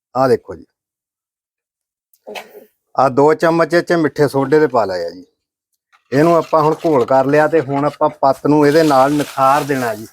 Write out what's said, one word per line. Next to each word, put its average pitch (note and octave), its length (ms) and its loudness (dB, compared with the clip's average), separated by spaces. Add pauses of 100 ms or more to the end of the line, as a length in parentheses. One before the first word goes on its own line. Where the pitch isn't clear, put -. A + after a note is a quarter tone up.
(160)
ਆ C3 120 0
ਦੇਖੋ A2 280 -2
ਜੀ, - 100 -20 (2250)
ਆ C3 140 2
ਦੋ C#3+ 240 2
ਚਮਚ E3 400 0
ਇਹ E3+ 80 2
'ਚ F3 120 -4
ਮਿੱਠੇ D3+ 340 0
ਸੋਡੇ C3+ 320 0
ਦੇ D3+ 80 4
ਪਾ B2 180 -2
ਲਏ F#2 200 -6
ਆ E2+ 40 -8
ਜੀ। F2+ 140 -16 (880)
ਇਹਨੂੰ D#3+ 240 2
ਆਪਾਂ D#3+ 280 0
ਹੁਣ D#3 120 0 (100)
ਘੋਲ C#3 200 2
ਕਰ C3 200 2
ਲਿਆ, D3+ 220 2
ਤੇ D#3 140 0
ਹੁਣ C#3 240 -4
ਆਪਾਂ D3+ 240 -2
ਪੱਤ C#3 380 -2
ਨੂੰ D3 200 2
ਇਹਦੇ D#3 160 4
ਨਾਲ C#3 280 2
ਨਿਖਾਰ C#3+ 520 -2
ਦੇਣਾ C3 320 -6
ਜੀ। A2 180 -16